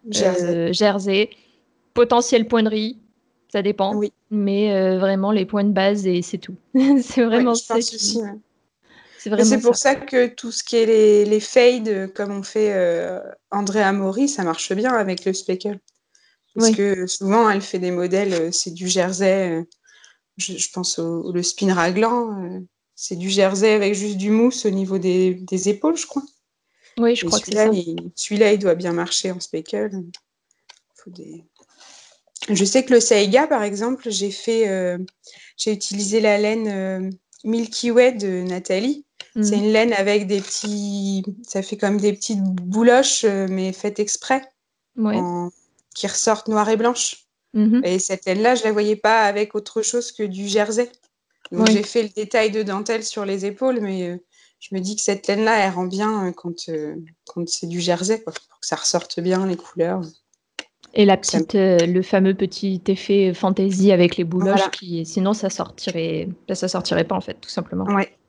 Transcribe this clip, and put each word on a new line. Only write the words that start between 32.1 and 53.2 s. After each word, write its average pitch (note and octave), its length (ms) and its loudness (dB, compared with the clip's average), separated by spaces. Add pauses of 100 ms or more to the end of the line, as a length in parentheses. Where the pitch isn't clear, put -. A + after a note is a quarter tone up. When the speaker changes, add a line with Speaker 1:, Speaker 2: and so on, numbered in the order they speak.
Speaker 1:
Je G3+ 160 2
sais C4 200 2
que B3+ 100 4
le A#3 60 10
Saiga, A3 460 4
par C4 160 0
exemple, A3 480 -4
j'ai G3+ 200 -4
fait, A3+ 380 0
euh, F#3 280 -2 (640)
j'ai G#3+ 140 -2
utilisé G3+ 480 -2
la G#3 180 4
laine, G#3+ 300 0
euh, F#3+ 420 -4 (340)
Milky A3+ 460 -2
Way B3 220 6
de F#3+ 360 -4
Nathalie. G3 560 -2 (300)
Speaker 2:
Mhm. G#3+ 100 0
Speaker 1:
C'est G#3 140 2
une G#3+ 140 2
laine A3+ 200 4
avec G3+ 340 2
des G3 140 0
petits, G3+ 800 -4 (240)
ça F#3+ 140 -4
fait G3 160 -8
comme G3+ 220 0
des G3+ 160 2
petites G3+ 280 -4
bouloches, G#3+ 840 4
euh, G3 260 2
mais F#3+ 240 -2
faites G#3 260 -6
exprès, C4 420 -2 (540)
Speaker 2:
Ouais. G#3+ 200 0
Speaker 1:
en, F3 340 -2 (440)
qui - 120 -6
ressortent - 420 -2
noires G#3+ 220 0
et A3 60 4
blanches. - 500 -2 (280)
Speaker 2:
Mhm. A3 300 4
Speaker 1:
Et F#3 140 0
cette F#3+ 280 -4
laine-là, G#3+ 280 2
je A#3 100 -2
la G#3+ 80 0
voyais G#3 240 0
pas A3 280 4
avec G#3 300 -2
autre G#3+ 280 -6
chose A#3+ 300 -4
que A3 100 -8
du G3 260 -6
jersey. G#3+ 420 0 (600)
Donc, A3 160 4
Speaker 2:
Oui. A3 60 8
Speaker 1:
j'ai G#3 80 4
fait A3+ 200 -2
le G#3+ 80 -4
détail G#3+ 400 0
de G#3+ 120 -2
dentelle G#3 420 -4
sur G#3+ 220 -8